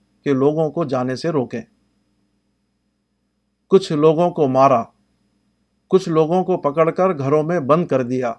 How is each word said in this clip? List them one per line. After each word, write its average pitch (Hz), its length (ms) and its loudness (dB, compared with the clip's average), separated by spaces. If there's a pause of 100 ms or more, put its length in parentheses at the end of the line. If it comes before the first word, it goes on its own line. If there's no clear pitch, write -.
(240)
کہ 143 100 0
لوگوں 151 360 0
کو 165 140 -4
جانے 127 320 -4
سے 160 140 -6
روکیں۔ 120 320 -4 (2000)
کچھ 190 240 2
لوگوں 160 380 2
کو 160 180 0
مارا، 131 340 4 (1040)
کچھ 185 200 0
لوگوں 165 360 2
کو 185 120 0
پکڑ 160 340 0
کر 165 280 -2
گھروں 139 240 0
میں 165 180 -2
بند 147 260 0
کر 131 160 -2
دیا۔ 123 360 -4